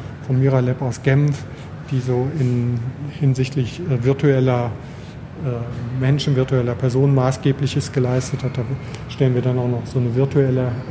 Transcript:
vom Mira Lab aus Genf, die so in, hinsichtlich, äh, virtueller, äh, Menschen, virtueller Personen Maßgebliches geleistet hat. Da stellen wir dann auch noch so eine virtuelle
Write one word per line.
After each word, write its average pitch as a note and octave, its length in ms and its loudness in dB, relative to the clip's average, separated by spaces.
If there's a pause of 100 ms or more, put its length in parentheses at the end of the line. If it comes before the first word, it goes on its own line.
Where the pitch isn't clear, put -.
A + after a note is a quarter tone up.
(280)
vom C3 120 2
Mira C3+ 200 4
Lab B2 220 0
aus B2 220 -4
Genf, C#3+ 400 2 (480)
die C3+ 100 2
so B2+ 260 0 (120)
in, B2 380 0 (420)
hinsichtlich, C3 600 0
äh, C3 240 0
virtueller, C3 680 4 (720)
äh, A#2+ 560 -6
Menschen, C#3 340 2
virtueller B2+ 400 2
Personen C3+ 400 4
Maßgebliches C3+ 800 0
geleistet B2+ 500 0
hat. C3 140 -4
Da B2+ 60 -2 (460)
stellen C3 260 2
wir A#2+ 60 2
dann B2 180 2
auch B2 100 0
noch A#2+ 160 -2
so - 140 -2
eine A#2+ 160 0
virtuelle C3 560 2 (200)